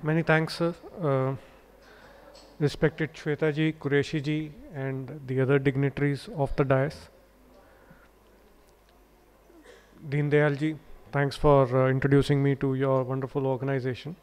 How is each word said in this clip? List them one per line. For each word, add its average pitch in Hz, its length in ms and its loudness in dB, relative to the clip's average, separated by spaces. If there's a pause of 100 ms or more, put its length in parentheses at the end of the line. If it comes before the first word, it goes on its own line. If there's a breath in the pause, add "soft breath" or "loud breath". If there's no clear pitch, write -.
Many 160 160 0
thanks, 160 340 2
sir. 170 180 -2 (280)
Uh, 135 320 0 (1300 loud breath)
respected 147 540 -2
Shweta 151 400 -2
ji, 156 180 0
Qureshi 143 500 -2
ji, 151 300 -4 (220)
and 135 520 -8
the 131 140 -2
other 135 180 4
dignitaries 139 800 0
of 139 200 -2
the 151 160 2
dais. 139 360 -2 (3000 loud breath)
Deen 147 200 0
Dayal 147 280 4
ji, 156 180 -2 (340)
thanks 143 280 0
for, 143 260 6 (100)
uh, 131 140 4
introducing 139 540 4
me 139 140 4
to 135 180 -2
your 131 280 2
wonderful 135 440 -4
organization. 131 760 -4